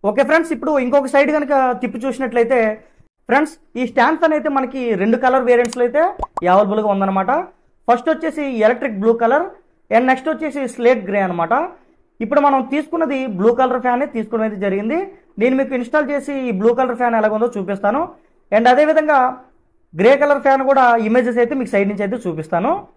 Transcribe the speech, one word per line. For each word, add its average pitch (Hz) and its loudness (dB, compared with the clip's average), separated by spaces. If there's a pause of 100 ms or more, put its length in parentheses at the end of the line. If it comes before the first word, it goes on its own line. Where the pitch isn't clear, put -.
ఓకే 208 -2
ఫ్రెండ్స్, 330 0
ఇప్పుడు - -4 (120)
ఇంకొక 262 0
సైడ్ 294 4
కనుక 294 -2 (280)
తిప్పి 247 -6
చూసినట్లయితే, 240 0 (720)
ఫ్రెండ్స్, 294 0 (260)
ఈ 254 -2
స్టాండ్ 269 2
ఫ్యాన్ 320 2
అయితే 302 -2
మనకి 262 -4 (200)
రెండు 226 2
కలర్ 254 2
వేరియంట్స్లో 240 2
అయితే 277 0 (500)
అవైలబుల్గా 208 2
ఉందన్నమాట. 190 -2 (560)
ఫస్ట్ 240 2
వచ్చేసి 311 -4 (220)
ఎలక్ట్రిక్ 233 -2
బ్లూ 226 2 (100)
కలర్ 277 2 (500)
and 247 4
నెక్స్ట్ 262 0
వచ్చేసి 285 -6 (120)
స్లేట్ 240 2
గ్రే 202 -2
అనమాట. 175 -2 (680)
ఇప్పుడు 285 2
మనం 277 2 (140)
తీసుకున్నది 302 -4 (200)
బ్లూ 214 4 (100)
కలర్ 247 0
ఫ్యానే 254 0 (100)
తీసుకోవడం 220 -4
అయితే 208 -8
జరిగింది. 208 -2 (440)
నేను 254 2
మీకు 269 -4
ఇన్‌స్టాల్ 254 -2
చేసి 277 -6 (140)
ఈ 233 -4 (100)
బ్లూ 226 4
కలర్ 247 -2
ఫ్యాన్ 233 0
ఎలాగుందో 214 0
చూపిస్తాను. 202 -2 (540)
And 233 4
అదేవిధంగా 302 4 (840)
గ్రే 240 6 (100)
కలర్ 285 2
ఫ్యాన్ 269 2
కూడా 269 4 (240)
ఇమేజెస్ 240 0
అయితే 233 -2
మీకు - -6
సైడ్ 196 2
నుంచి 202 -4
అయితే 226 -6
చూపిస్తాను. 170 -2 (240)